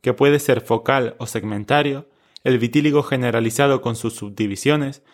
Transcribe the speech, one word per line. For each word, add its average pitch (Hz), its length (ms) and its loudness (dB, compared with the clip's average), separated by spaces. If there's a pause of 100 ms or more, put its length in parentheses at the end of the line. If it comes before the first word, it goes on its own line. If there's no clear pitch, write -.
que 123 120 0
puede 143 260 4
ser 127 220 2
focal 120 580 0
o 117 80 -10
segmentario, 135 840 -2 (360)
el 127 140 4
vitíligo 143 440 2
generalizado 123 760 0
con 113 160 -4
sus 113 180 -6
subdivisiones, 110 880 -4 (120)